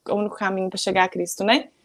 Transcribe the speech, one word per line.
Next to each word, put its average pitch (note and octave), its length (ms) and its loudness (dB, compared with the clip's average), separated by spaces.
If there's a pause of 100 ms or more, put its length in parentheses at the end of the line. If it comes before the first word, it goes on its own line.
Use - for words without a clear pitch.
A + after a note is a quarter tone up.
é - 60 0
o G#3 40 2
único G#3 180 -2
caminho F#3+ 340 -2
pra G3 80 -8
chegar F#3+ 280 2
a F#3 40 0
Cristo, F3 340 -4
né? A3+ 260 2 (160)